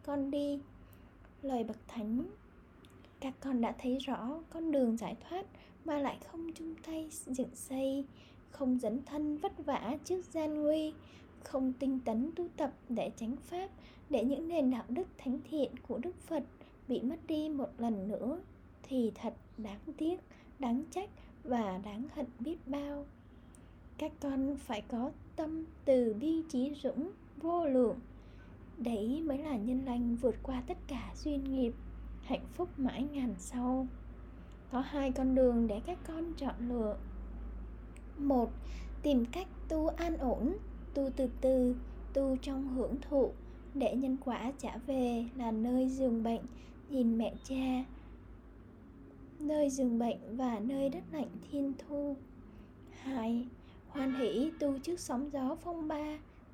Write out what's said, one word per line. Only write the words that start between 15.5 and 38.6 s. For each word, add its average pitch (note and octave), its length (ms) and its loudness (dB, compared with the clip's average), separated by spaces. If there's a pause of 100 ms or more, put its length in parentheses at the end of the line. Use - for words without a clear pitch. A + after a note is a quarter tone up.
của A#3 100 -2
Đức F4 240 -4
Phật D#4 220 -2 (440)
bị B3 140 2
mất D4+ 260 0
đi D#4 220 2
một C#4 280 0
lần A3 300 0
nữa, A#3+ 320 0 (440)
thì B3 320 2
thật - 180 -4 (240)
đáng G#3 220 -8 (180)
tiếc, E4 220 0 (400)
đáng B3+ 320 2
trách G4 180 -4 (340)
và A3 340 2
đáng G#3 260 -4 (120)
hận D4+ 100 -2 (140)
biết D#4 260 -2
bao." C#4+ 400 -4 (920)
Các D4+ 220 -2
con C4+ 380 2
phải G#3+ 240 -4
có B3 300 0 (240)
tâm D#4+ 300 -2 (200)
từ B3 340 8
bi D#4+ 300 2
trí C#4 240 0 (100)
dũng, C#4 280 0 (260)
vô E4+ 280 2
lượng. B3+ 340 6 (800)
Đấy A#3 480 0
mới C#4 120 2
là D4 200 0
nhân B3+ 280 2
lành A#3+ 300 2
vượt A#3 280 4
qua B3+ 240 -2
tất F4+ 100 -2 (100)
cả A#3 280 -4
duyên C#4+ 280 0
nghiệp, C4 300 2 (480)
hạnh - 320 -4
phúc F4 240 0
mãi C4 360 2
ngàn B3 240 0
sau. B3+ 500 0 (840)
Có B3+ 100 2
hai C#4 300 2
con C4 240 4
đường A#3+ 320 10
để G#3+ 180 0
các F4+ 220 -4
con E4 300 -2
chọn C4 180 -2 (140)
lựa. A3 280 2 (1200)
Một, C4+ 320 6 (540)